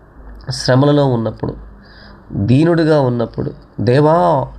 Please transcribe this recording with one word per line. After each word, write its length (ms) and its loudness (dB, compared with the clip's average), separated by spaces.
శ్రమలలో 560 2
ఉన్నప్పుడు, 480 -4
దీనుడిగా 720 2
ఉన్నప్పుడు, 500 -4
"దేవా, 680 2